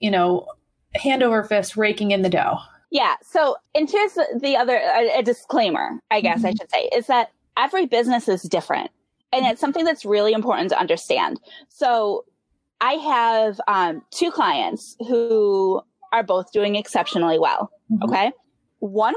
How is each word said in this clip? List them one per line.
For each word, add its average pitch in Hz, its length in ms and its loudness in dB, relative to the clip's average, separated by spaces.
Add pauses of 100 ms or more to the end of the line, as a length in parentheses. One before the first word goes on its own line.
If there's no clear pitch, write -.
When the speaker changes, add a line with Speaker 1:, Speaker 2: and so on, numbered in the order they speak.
Speaker 1:
you 214 100 0
know, 180 360 0 (480)
hand 269 280 0
over 220 220 2
fist 208 320 -2
raking 214 360 0
in 196 100 2
the 185 80 2
dough. - 260 0 (340)
Speaker 2:
Yeah. 240 320 0
So, 311 340 0 (180)
and 302 140 2
here's 403 260 0
the, 330 120 0 (140)
the 277 160 0
other, 247 200 2
a, 226 420 2
a 247 40 0
disclaimer, 226 800 -2 (100)
I 214 120 2
guess 233 220 0
I 208 40 0
Speaker 1:
Mm-hmm. 220 140 -2
Speaker 2:
should - 80 -14
say, - 240 -2
is 240 140 0
that 240 220 2 (280)
every 311 280 0
business 240 400 0
is 190 160 0
different. 160 480 -4 (420)
And 262 140 0
it's 233 140 0
something 320 240 0
that's 320 220 0
really 208 260 4
important 214 380 0
to - 100 2
understand. 151 580 -2 (300)
So 226 560 0 (560)
I 254 140 0
have, 226 720 0
um, 180 420 0
two 339 220 -2
clients 160 640 -2 (100)
who 214 760 2 (300)
are 226 120 0
both 185 260 -2
doing 208 240 0
exceptionally 175 640 0
well. 160 320 0 (220)
Speaker 1:
Mm-hmm. 226 180 0
Speaker 2:
Okay. 294 220 0 (480)
One 214 360 -2